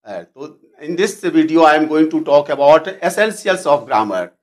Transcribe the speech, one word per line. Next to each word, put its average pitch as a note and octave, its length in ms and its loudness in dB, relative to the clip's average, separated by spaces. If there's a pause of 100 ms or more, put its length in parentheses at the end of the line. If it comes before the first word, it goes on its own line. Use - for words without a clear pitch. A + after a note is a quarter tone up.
Uh, F#2+ 200 -14 (100)
so C#3+ 220 -18 (240)
in D#3 160 -10
this G#3+ 240 -4
video, D#3+ 420 0
I D3+ 140 6
am D#3 120 0
going D#3 220 0
to D#3 120 -4
talk D3 280 2
about D3 380 4
essentials F#3+ 800 -4
of C#3+ 200 0
grammar. G2+ 460 -4 (100)